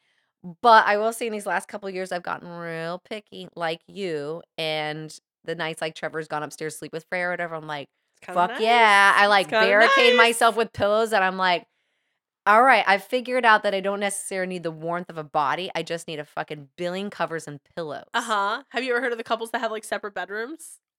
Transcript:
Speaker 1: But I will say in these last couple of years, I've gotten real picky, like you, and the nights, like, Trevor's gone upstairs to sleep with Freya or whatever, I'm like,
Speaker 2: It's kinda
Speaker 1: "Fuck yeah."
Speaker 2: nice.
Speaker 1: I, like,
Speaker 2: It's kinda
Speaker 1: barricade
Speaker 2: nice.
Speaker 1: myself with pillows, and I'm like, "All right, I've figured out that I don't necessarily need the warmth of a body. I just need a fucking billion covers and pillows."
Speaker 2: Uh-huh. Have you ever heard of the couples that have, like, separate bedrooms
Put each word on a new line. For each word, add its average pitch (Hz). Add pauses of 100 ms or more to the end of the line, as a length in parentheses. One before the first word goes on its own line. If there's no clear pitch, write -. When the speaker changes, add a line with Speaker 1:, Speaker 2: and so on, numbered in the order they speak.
(600)
Speaker 1:
But 226
I 208
will 220
say 240
in 214
these 208
last 190
couple 202
of 196
years, 185
I've 180
gotten 175
real 170
picky, 190
like 165
you, 165 (160)
and 156 (280)
the 165
nights, 165
like, 160
Trevor's 156
gone 151
upstairs 151
to -
sleep 156
with 160
Freya 180
or 180
whatever, 170
I'm 156
like, 147 (280)
Speaker 2:
It's -
kinda 180
Speaker 1:
"Fuck 240
yeah." 214
Speaker 2:
nice. 202
Speaker 1:
I, 202
like, 202
Speaker 2:
It's -
kinda 220
Speaker 1:
barricade 240
Speaker 2:
nice. -
Speaker 1:
myself 233
with 220
pillows, 214
and 196
I'm 185
like, 180 (800)
"All 214
right, 247
I've 196
figured 254
out 214
that 208
I 196
don't 196
necessarily 196
need 185
the 165
warmth 165
of 165
a 156
body. 151
I 170
just 165
need 156
a 151
fucking 151
billion 180
covers 165
and 147
pillows." 151
Speaker 2:
Uh-huh. 226
Have 240
you 262
ever 240
heard 254
of 233
the 233
couples 233
that 233
have, 226
like, 220
separate 202
bedrooms 214 (200)